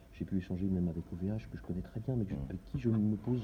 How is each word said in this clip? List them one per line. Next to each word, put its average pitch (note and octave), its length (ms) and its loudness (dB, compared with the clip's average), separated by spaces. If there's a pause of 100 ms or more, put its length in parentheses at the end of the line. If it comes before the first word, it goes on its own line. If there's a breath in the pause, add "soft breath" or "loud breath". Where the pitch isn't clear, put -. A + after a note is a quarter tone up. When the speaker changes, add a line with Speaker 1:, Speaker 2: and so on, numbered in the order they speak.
(140 loud breath)
Speaker 1:
j'ai - 100 -6
pu F#2+ 140 0
échanger F#2 300 0
même F2+ 200 4
avec E2 240 -2
O - 80 -6
V F#2 100 0
H, A2 200 -4
que - 80 -10
je - 60 -10
connais F2 180 -4
très - 180 -6
bien, B2+ 160 -2
mais A2+ 100 2
que F#2 40 -8
je, - 60 -2
Speaker 2:
Mm. C#2 140 -4
Speaker 1:
avec F2+ 160 -6
qui - 140 -4
je A#2+ 100 4
ne A2 80 6
me G#2+ 180 6
pose A#2+ 280 0